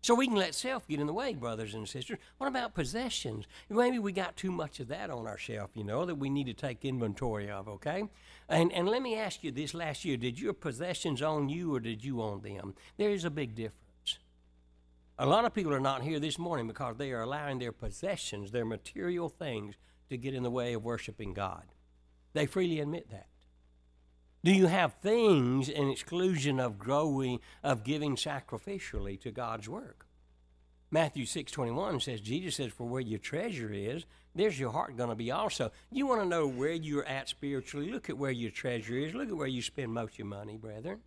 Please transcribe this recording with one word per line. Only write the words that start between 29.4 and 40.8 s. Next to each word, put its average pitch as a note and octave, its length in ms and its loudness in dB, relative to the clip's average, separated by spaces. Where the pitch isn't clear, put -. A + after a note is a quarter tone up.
work? G#3+ 380 -12
Matthew D3+ 380 2
six - 240 -4
twenty-one C#3 480 0
says, A2+ 220 -4
Jesus C#3 340 -2
says, B2+ 160 -2
"For A#2 160 -8
where C3 140 -2
your A2 180 -2
treasure D3+ 520 -4
is, G#2+ 340 -4
there's F3 260 2
your B2+ 120 2
heart C3 260 -2
gonna A#2+ 160 0
be A2+ 160 -2
also." D#3 420 0
You C4 160 2
wanna A3+ 180 4
know E3+ 220 4
where C3 240 0
you're D3+ 340 0
at C3+ 240 -4
spiritually? C#3+ 600 -4
Look - 180 -6
at C3 80 -4
where C#3 140 0
your A#2 180 -2
treasure A#2+ 480 -2
is. D3+ 160 -2
Look B3 160 -4
at F#3+ 80 -2
where D3+ 80 -2
you C3 160 0
spend A2+ 320 -4
most A2+ 200 -2
of - 40 -20
your G2+ 100 -6
money, G#2 300 -8
brethren. A2+ 500 -10